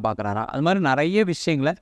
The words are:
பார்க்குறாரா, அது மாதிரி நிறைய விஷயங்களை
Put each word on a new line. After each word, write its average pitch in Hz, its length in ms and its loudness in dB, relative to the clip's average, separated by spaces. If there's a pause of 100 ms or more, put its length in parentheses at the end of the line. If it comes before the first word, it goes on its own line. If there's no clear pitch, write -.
பார்க்குறாரா, 107 420 -2
அது 139 160 -4
மாதிரி 185 220 2
நிறைய 156 400 2
விஷயங்களை 160 580 0